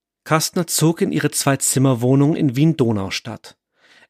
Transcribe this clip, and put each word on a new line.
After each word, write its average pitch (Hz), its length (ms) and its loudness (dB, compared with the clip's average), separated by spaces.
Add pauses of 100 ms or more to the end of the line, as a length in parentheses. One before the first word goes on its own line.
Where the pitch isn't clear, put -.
(240)
Kastner 160 440 -2
zog 165 340 0
in 190 100 0
ihre 147 200 -2
Zwei-Zimmer-Wohnung 135 1080 2
in 135 180 0
Wien-Donaustadt. 117 1000 -2 (520)